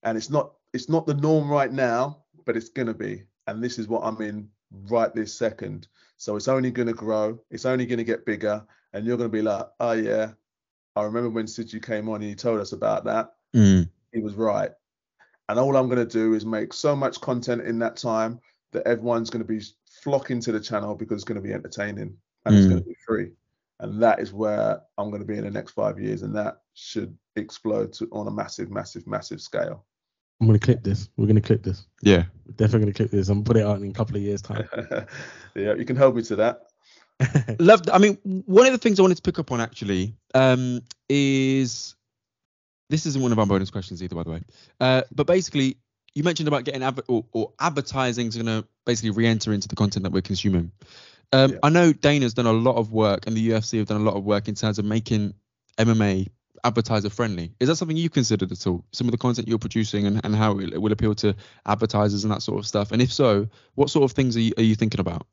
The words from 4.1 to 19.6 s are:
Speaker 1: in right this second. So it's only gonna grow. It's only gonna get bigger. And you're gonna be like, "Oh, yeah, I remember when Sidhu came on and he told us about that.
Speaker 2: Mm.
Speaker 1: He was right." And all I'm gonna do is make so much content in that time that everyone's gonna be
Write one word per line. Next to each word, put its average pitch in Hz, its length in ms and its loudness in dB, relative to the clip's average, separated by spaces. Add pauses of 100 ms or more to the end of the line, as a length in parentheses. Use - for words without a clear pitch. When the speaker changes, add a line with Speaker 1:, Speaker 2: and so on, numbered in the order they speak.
Speaker 1:
in 107 260 -8 (400)
right 117 260 0
this 107 180 -6
second. 101 540 -6 (300)
So 104 200 -8
it's 104 120 -4
only 131 220 0
gonna 117 220 -2
grow. 110 460 -4 (120)
It's 113 160 -14
only 127 200 0
gonna 117 180 -4
get 113 220 -4
bigger. 107 380 -4 (280)
And 104 140 -8
you're 120 100 0
gonna 117 120 -2
be 107 140 -2
like, 104 240 -2 (140)
"Oh, 120 120 0
yeah, 110 400 -2 (640)
I 104 60 -2
remember 117 280 -2
when 113 160 -4
Sidhu 110 380 -12
came 110 240 -6
on 110 80 -6
and 104 80 -8
he 104 100 -10
told 113 260 -2
us 98 120 -8
about 107 320 -2
that. 110 300 -4 (200)
Speaker 2:
Mm. 95 340 4 (240)
Speaker 1:
He 113 80 -4
was 107 140 -8
right." 104 360 -2 (800)
And 110 100 0
all 135 180 2
I'm 131 120 4
gonna 123 180 2
do 110 280 2
is 107 120 -4
make 110 260 -4
so 147 240 0
much 135 240 -4
content 123 420 -4
in 117 180 -4
that 113 160 -4
time 113 440 -4 (320)
that - 140 -4
everyone's 113 440 0
gonna 113 140 -6
be 110 160 -6 (420)